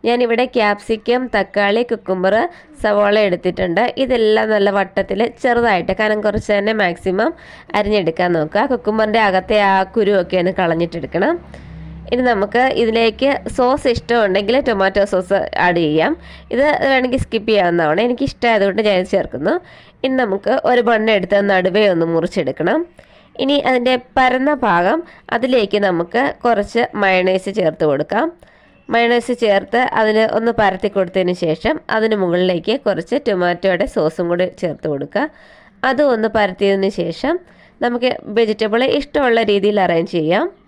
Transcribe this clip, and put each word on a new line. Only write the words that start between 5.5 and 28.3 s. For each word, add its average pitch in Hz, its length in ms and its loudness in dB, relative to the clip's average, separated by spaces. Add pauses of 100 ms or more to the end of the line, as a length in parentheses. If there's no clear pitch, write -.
കനം 214 240 0
കുറച്ച് 214 320 -2
തന്നെ 202 200 0
മാക്സിമം 190 580 0 (420)
അരിഞ്ഞെടുക്കാൻ 190 600 0
നോക്കുക. 165 340 0
കുക്കുംബറിൻ്റെ 220 560 0
അകത്തെ 196 380 0
ആ 196 140 4 (120)
കുരുവൊക്കെ 190 500 0
ഒന്ന് 180 160 0
കളഞ്ഞിട്ടെടുക്കണം. 170 800 -2 (760)
ഇനി 247 160 -2
നമുക്ക് 220 380 0 (120)
ഇതിലേക്ക് 226 560 0 (200)
സോസ് 262 380 0
ഇഷ്ടമുണ്ടെങ്കിൽ 220 760 0
ടൊമാറ്റോ 196 440 0
സോസ് 190 340 0 (200)
ആഡ് 175 260 2
ചെയ്യാം. 156 260 2 (380)
ഇത് 240 120 -2 (200)
വേണമെങ്കിൽ 254 380 0
സ്കിപ്പ് 220 320 -4
ചെയ്യാവുന്നതാണ്, 170 500 2
എനിക്കിഷ്ടമായതുകൊണ്ട് 226 800 0
ഞാൻ 202 240 2
ചേർക്കുന്നു. 180 480 -2 (480)
ഇനി 262 140 -2
നമുക്ക് 208 380 -2 (120)
ഒരു 247 160 2
ബണ്ണ് 220 300 0
എടുത്ത് 202 280 2 (100)
നടുവേ 185 380 2
ഒന്ന് 165 180 2
മുറിച്ചെടുക്കണം. 165 760 -2 (560)
ഇനി 269 260 0
അതിൻ്റെ 254 340 0 (160)
പരന്ന 262 400 2 (100)
ഭാഗം, 196 380 2 (300)
അതിലേക്ക് 220 540 0
നമുക്ക് 180 400 0 (140)
കുറച്ച് 226 460 0 (120)
മയണൈസ് 190 600 0
ചേർത്ത് 165 300 0
കൊടുക്കാം. 156 400 0 (640)